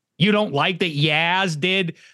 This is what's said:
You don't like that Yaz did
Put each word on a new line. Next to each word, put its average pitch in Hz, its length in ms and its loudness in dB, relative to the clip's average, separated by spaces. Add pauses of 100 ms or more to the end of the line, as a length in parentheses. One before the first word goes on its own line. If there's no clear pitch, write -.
(180)
You 208 140 2
don't 208 200 0
like 160 280 0
that 175 160 -2
Yaz 160 640 0
did 180 360 -2 (180)